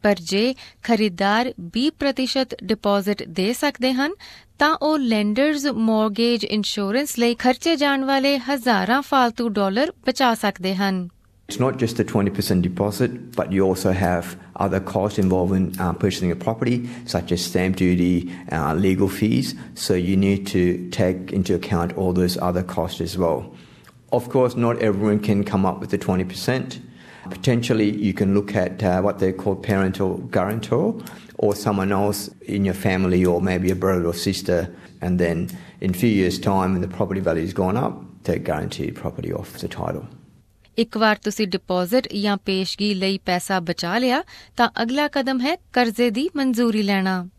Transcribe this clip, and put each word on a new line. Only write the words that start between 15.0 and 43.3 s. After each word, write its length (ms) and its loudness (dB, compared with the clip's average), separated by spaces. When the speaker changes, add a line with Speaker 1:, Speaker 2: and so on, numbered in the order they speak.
Speaker 2:
involved 340 2
in, 80 2
uh, 100 0
purchasing 320 0
a 100 -12
property, 320 0
such 220 -2
as 120 -4
stamp 320 0
duty, 320 4
uh, 180 -2
legal 340 2
fees. 400 0
So 180 2
you 220 2
need 260 0
to 100 4
take 380 -2
into 200 0
account 440 -2
all 180 0
those 180 0
other 260 -4
costs 320 -4
as 160 -6
well. 180 -2
Of 180 -12
course, 320 2
not 180 2
everyone 400 2
can 240 2
come 180 2
up 140 -6
with 120 -2
the 120 -4
twenty 240 0
percent. 500 -4
Potentially, 520 2
you 100 2
can 200 2
look 140 0
at, 240 -4
uh, 180 4
what 160 0
they 80 2
call 120 0
parental 440 0
guarantor, 480 0
or 140 4
someone 400 0
else 200 0
in 100 2
your 140 0
family, 400 2
or 60 2
maybe 280 0
a 100 -4
brother 260 2
or 20 -2
sister, 340 0
and 160 2
then 180 0
in 140 -2
a 60 -6
few 100 4
years' 360 2
time, 280 2
when 100 0
the 120 -6
property 320 -2
value 180 0
has 140 -6
gone 220 2
up, 200 -4
they 80 2
guarantee 400 -4
property 400 -8
off 240 -12
the 140 -6
title. 280 -6
Speaker 1:
ਇੱਕ 200 -2
ਵਾਰ 240 4
ਤੁਸੀਂ 260 -2
ਡਿਪਾਜ਼ਿਟ 600 0
ਜਾਂ 140 2
ਪੇਸ਼ਗੀ 480 -2
ਲਈ 320 -2
ਪੈਸਾ 340 0